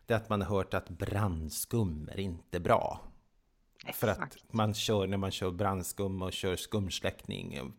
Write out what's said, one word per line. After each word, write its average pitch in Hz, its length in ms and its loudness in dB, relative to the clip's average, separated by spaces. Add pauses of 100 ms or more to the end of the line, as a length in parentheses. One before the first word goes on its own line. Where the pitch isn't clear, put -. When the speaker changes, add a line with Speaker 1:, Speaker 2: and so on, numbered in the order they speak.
Speaker 1:
det 117 80 2
är 110 40 4
att - 100 -6
man 104 140 2
har 87 140 -2
hört 95 180 0
att 92 160 -2
brandskum 90 1200 0
är - 80 -4
inte 87 400 -6
bra. 104 400 4 (920)
För - 160 2
att 190 100 2
Speaker 2:
Exakt. - 340 -8
Speaker 1:
man 107 220 4
kör, 104 320 4
när 98 100 0
man 98 140 0
kör 92 200 -2
brandskum 95 720 0
och 92 100 -2
kör 92 240 0
skumsläckning 90 1200 -4